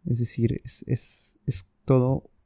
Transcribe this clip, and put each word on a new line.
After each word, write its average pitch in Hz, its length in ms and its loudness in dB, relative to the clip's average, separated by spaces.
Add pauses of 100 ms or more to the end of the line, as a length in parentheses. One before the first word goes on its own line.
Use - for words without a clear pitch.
Es 120 160 0
decir, 117 440 0
es, - 220 -12
es, - 600 -6
es - 220 -4 (160)
todo 131 460 2 (160)